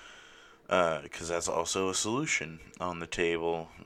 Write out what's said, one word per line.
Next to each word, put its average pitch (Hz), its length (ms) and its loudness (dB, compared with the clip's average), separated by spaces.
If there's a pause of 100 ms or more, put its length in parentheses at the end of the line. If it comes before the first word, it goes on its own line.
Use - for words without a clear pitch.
(680)
Uh, 82 320 6 (100)
'cause - 180 -8
that's 85 200 0
also 92 400 2
a 92 60 0
solution 107 640 -2 (180)
on 87 200 -4
the 85 80 -6
table. 82 640 0 (160)